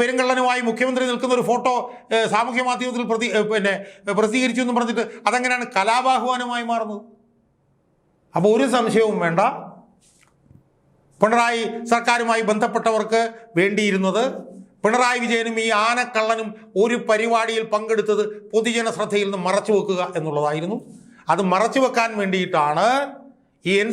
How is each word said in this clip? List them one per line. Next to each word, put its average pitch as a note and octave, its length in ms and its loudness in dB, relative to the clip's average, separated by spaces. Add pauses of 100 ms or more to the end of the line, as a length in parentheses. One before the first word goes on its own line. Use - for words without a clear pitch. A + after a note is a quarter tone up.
പെരുങ്കള്ളനുമായി B3+ 680 2
മുഖ്യമന്ത്രി B3+ 400 0
നിൽക്കുന്ന B3 300 -2
ഒരു A3+ 100 0
ഫോട്ടോ, B3 240 0 (420)
ഏ, A3+ 40 2 (140)
സാമൂഹ്യ A#3+ 360 0
മാധ്യമത്തിൽ B3 420 -4
പ്രതി-, A3+ 280 -2
ഏ, - 20 4 (100)
പിന്നെ, G3+ 240 0 (440)
പ്രസിദ്ധീകരിച്ചു A#3+ 460 0
എന്ന് A#3+ 120 -2
പറഞ്ഞിട്ട് A#3 280 0 (240)
അതെങ്ങനെയാണ് B3 380 -2 (100)
കലാപാഹ്വാനമായി A#3+ 920 0
മാറുന്നത്? G#3+ 320 -6 (1300)
അപ്പോൾ F3+ 200 4
ഒരു C4+ 100 2 (100)
സംശയവും A3 480 2
വേണ്ട, E3+ 160 2 (1800)
പിണറായി A#3 420 2 (300)
സർക്കാരുമായി A#3 560 2
ബന്ധപ്പെട്ടവർക്ക് A3 720 0 (380)
വേണ്ടിയിരുന്നത് G3+ 680 2 (600)
പിണറായി B3 400 2
വിജയനും A3+ 300 0 (100)
ഈ A3+ 40 0 (200)
ആനക്കള്ളനും A3+ 600 -2 (340)
ഒരു A#3 140 2 (120)
പരിപാടിയിൽ A3+ 540 2 (120)
പങ്കെടുത്തത് G#3+ 500 0 (260)
പൊതുജന A3+ 460 0
ശ്രദ്ധയിൽ G#3 320 -2
നിന്ന് G3 180 -4
മറച്ചു G3+ 300 0
വെക്കുക F#3 240 0 (180)
എന്നുള്ളതായിരുന്നു. D#3 580 -2 (560)
അത് F3 100 2 (100)
മറച്ചു A3+ 320 2
വെക്കാൻ A3+ 260 0 (100)
വേണ്ടിയിട്ടാണ് F3+ 680 0 (800)
ഈ F3 80 0 (100)
എൻ A3 100 -2